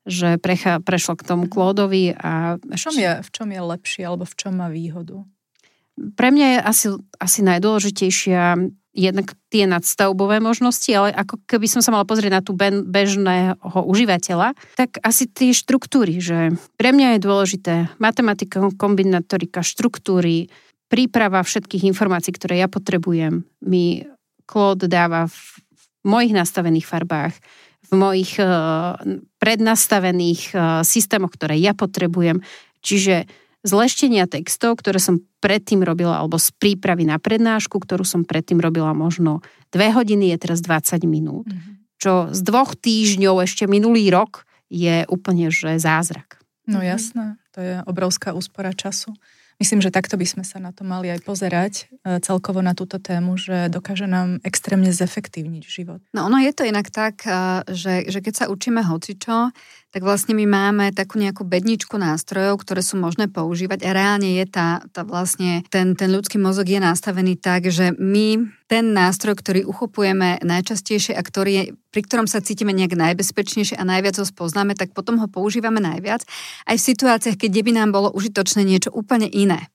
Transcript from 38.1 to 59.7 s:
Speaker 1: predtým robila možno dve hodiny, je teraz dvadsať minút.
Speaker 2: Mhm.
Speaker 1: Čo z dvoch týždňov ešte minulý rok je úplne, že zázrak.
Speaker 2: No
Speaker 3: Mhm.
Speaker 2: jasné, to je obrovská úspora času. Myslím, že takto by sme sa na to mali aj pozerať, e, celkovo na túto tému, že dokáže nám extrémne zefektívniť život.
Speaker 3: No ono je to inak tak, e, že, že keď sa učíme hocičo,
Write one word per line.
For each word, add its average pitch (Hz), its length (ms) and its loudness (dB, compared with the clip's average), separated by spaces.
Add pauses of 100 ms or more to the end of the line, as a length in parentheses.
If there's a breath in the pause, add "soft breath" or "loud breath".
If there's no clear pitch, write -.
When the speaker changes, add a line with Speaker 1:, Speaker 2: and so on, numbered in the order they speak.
Speaker 1:
predtým 170 340 0
robila 165 340 2
možno 160 520 0 (260 soft breath)
dve 208 220 2
hodiny, 208 400 4
je 165 80 0
teraz 170 220 -2
dvadsať 170 420 0
minút. 156 440 -2
Speaker 2:
Mhm. 185 240 -12 (260)
Speaker 1:
Čo 196 140 0 (180)
z 190 120 -4
dvoch 233 320 2
týždňov 196 680 2
ešte 180 240 -2
minulý 208 440 4
rok 196 360 0 (220)
je 170 400 0
úplne, 180 420 0
že 160 280 -2
zázrak. 160 600 -2 (260)
Speaker 2:
No 202 160 0
Speaker 3:
Mhm. 185 60 -2
Speaker 2:
jasné, 220 400 -4 (240)
to - 100 -18
je 185 140 -6 (100)
obrovská 185 480 -4
úspora 185 400 -8
času. 196 440 -8 (420 soft breath)
Myslím, 208 240 0
že 190 80 0
takto 190 320 -4
by 180 80 -2
sme 190 160 -10
sa 190 160 -14
na 180 80 -12
to 190 160 -14
mali 180 240 -6
aj 175 160 -8
pozerať, 190 480 -2 (320)
e, 180 160 -2
celkovo 185 400 -2
na 180 160 0
túto 190 240 -10
tému, 180 400 -2
že 175 320 -2
dokáže 190 320 -6
nám 185 400 0
extrémne 190 480 2
zefektívniť 165 720 -6
život. 175 320 -12 (160)
Speaker 3:
No 202 160 -4
ono 262 80 4
je 269 160 2
to - 80 -6
inak 208 320 -2
tak, 214 320 -4
e, 208 80 -2 (320)
že, 180 400 -4
že 196 160 -6
keď 214 140 -6
sa 233 100 -2
učíme 220 400 -2
hocičo, 208 640 -2 (400 soft breath)